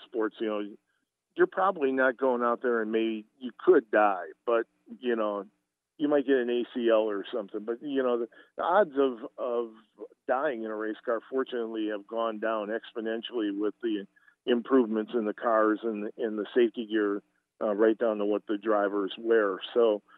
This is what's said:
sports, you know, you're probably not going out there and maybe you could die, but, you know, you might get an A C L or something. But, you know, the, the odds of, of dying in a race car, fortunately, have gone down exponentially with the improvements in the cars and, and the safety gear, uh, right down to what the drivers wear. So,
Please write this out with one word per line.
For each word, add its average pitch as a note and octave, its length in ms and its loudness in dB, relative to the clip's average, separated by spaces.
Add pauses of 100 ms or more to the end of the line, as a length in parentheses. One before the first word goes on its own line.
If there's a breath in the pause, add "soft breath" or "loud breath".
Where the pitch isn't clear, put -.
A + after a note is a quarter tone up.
sports, A2 360 -4
you A2 80 -2
know, G#2+ 120 -4 (760)
you're F3+ 100 4
probably F3+ 460 0
not C3 240 2
going B2+ 260 0
out A#2+ 200 0
there A#2+ 200 2
and A2 80 -4
maybe A2+ 340 -2 (140)
you B2 140 -10 (120)
could E3 280 6
die, G2+ 320 4 (200)
but, A#2 220 2 (320)
you A#2+ 160 0
know, G#2 300 -2 (520)
you D3 120 0
might D3 180 2
get C#3 80 4
an A#2+ 160 2
A A#2+ 140 0 (100)
C A#2 160 2
L A2 180 4
or G2+ 240 -4
something. G#2+ 320 -8
But, A#2 160 -6
you C#3 220 -2
know, B2 160 2
the, A#2 100 -4 (280 loud breath)
the - 80 -4
odds F3+ 340 2
of, C3 200 0 (200)
of A#2+ 300 -4 (580)
dying B2+ 380 -2
in A2 80 -6
a - 20 -6
race G#2+ 300 -6
car, A#2 160 -2 (100)
fortunately, A2+ 600 -4
have G2+ 160 -10
gone A2+ 320 -4
down A2 300 -2
exponentially A2 840 -4
with G#2 180 -2 (100)
the G#2 200 -2 (420 soft breath)
improvements A2+ 680 2
in A#2 100 0
the G#2 80 -2
cars G#2+ 520 2
and, G#2+ 340 -4
and A2 180 -4
the G2+ 160 -4
safety A#2 380 2
gear, G#2 320 0 (400)
uh, G#2+ 100 0
right A2 260 4
down A2 200 0
to G#2 60 -2
what G#2 240 0
the G#2 100 -2
drivers G2+ 580 0
wear. A2+ 440 2 (140)
So, A2 280 4 (160 soft breath)